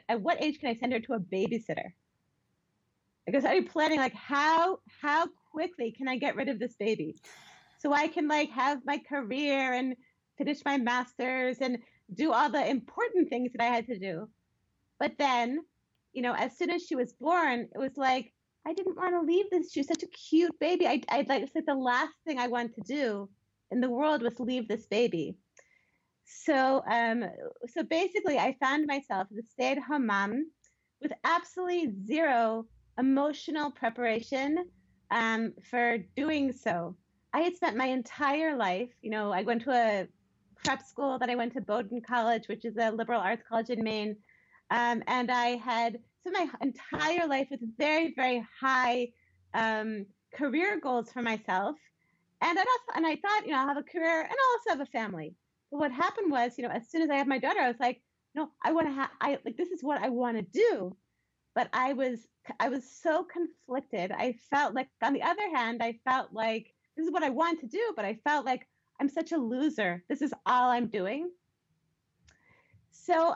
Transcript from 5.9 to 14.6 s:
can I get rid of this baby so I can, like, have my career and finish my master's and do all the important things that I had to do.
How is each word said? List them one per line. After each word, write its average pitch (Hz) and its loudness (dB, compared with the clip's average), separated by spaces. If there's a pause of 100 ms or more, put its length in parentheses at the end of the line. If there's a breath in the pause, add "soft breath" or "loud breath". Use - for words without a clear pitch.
can 262 -6
I 254 -2
get 277 -2
rid 269 -2
of 240 -2
this 240 -6
baby 208 -4 (600 soft breath)
so 285 0
I 294 4
can, 311 -2
like, 302 2
have 262 0
my 285 -2
career 277 -2
and 254 0 (440)
finish 294 -2
my 277 2
master's 254 0
and 254 0 (380 soft breath)
do 302 2
all 262 4
the 277 0
important 359 0
things 247 -2
that 233 -2
I 233 2
had 233 0
to 233 -6
do. 190 -6 (720)